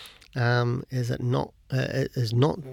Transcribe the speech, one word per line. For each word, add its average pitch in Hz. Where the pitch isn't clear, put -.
um, 120
is 123
it -
not, 123
uh, 135
is 113
not 143